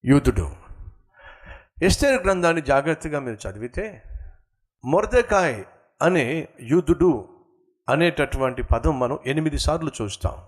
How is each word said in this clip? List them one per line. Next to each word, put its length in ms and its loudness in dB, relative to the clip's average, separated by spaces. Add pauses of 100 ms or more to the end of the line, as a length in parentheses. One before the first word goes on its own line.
యూదుడు. 460 2 (1300)
ఎస్తేరు 400 2
గ్రంథాన్ని 400 2
జాగ్రత్తగా 580 0
మీరు 280 -10
చదివితే, 540 -10 (840)
మొర్దెకాయ్ 800 2 (380)
అనే 460 0 (120)
యూదుడు 680 2 (600)
అనేటటువంటి 760 0
పదం 360 0
మనం 280 -2
ఎనిమిది 320 -2
సార్లు 320 -2 (120)
చూస్తాం. 300 -6 (160)